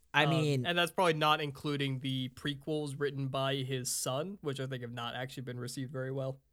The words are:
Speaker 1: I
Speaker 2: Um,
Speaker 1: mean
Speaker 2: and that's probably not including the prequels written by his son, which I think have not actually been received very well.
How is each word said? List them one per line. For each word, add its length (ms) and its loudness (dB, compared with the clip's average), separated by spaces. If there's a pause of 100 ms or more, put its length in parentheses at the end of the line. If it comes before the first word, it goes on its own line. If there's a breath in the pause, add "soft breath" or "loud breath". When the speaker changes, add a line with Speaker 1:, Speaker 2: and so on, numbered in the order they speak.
(120)
Speaker 1:
I 120 8
Speaker 2:
Um, 60 6
Speaker 1:
mean 360 4
Speaker 2:
and 100 2
that's 140 4
probably 240 4
not 260 6
including 600 -2
the 300 -2
prequels 680 -4
written 300 -2
by 280 0
his 340 -2
son, 500 -2
which 180 -4
I 80 -4
think 160 -6
have 100 -8
not 220 -6
actually 300 -6
been 160 -6
received 320 -6
very 180 -4
well. 300 -4 (120)